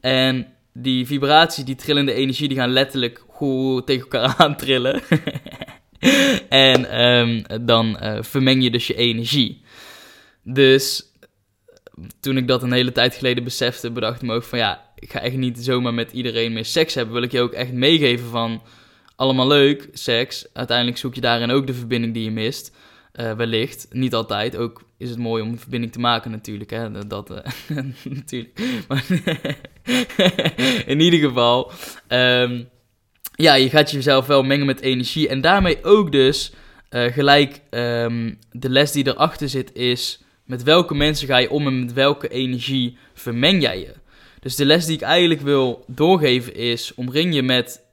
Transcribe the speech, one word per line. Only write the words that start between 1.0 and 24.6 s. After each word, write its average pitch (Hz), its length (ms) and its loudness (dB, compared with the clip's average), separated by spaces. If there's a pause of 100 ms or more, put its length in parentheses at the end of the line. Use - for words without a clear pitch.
vibratie, 143 580 2
die 131 120 -8
trillende 143 380 0
energie, 135 340 -2
die 135 100 -2
gaan 123 140 0
letterlijk 131 560 -2
goed 131 580 -2
tegen 131 160 -2
elkaar 127 360 -2
<laughs> 170 80 6
aan 147 100 -2
trillen. 131 540 0
<laughs> - 20 6 (1400)
En, 131 400 6
ehm, 120 760 0
dan, 113 320 2
eh, 107 240 -6
vermeng 131 420 2
je 123 80 2
dus 120 160 -2
je - 80 -2
energie. 117 680 0 (800)
Dus 135 600 2 (1160)
toen 135 180 -2
ik 123 100 -2
dat 127 160 0
een 123 80 -2
hele 123 200 2
tijd 123 240 2
geleden 123 280 -2
besefte, 120 480 -4
bedacht 117 300 -6
ik 131 60 -8
me 110 60 -4
ook 117 100 -2
van, - 160 -8
"Ja, 104 360 -2
ik - 160 -20
ga - 80 -8
echt 127 160 -6
niet 123 240 -4
zomaar 123 340 -2
met 117 180 -6
iedereen 117 420 -4
meer 110 120 -6
seks 165 280 0
hebben." 113 200 -4
Wil 120 100 -2
ik 120 80 -6
je 127 100 0
ook 120 120 0
echt 123 180 -6
meegeven 123 580 2
van, 113 320 -6 (540)
Allemaal 131 320 0
leuk, 143 460 4
seks. - 600 -4
Uiteindelijk 120 440 -2
zoek 123 180 -8
je 127 60 -8
daarin 120 300 0
ook 135 160 2
de 131 60 -4
verbinding 117 400 -4
die 113 100 -6
je 110 80 -6
mist. 110 440 -6 (360)
Eh, 117 200 -8
wellicht. 113 600 -4
Niet 127 220 -4
altijd. 110 440 -4
Ook 113 260 -8 (140)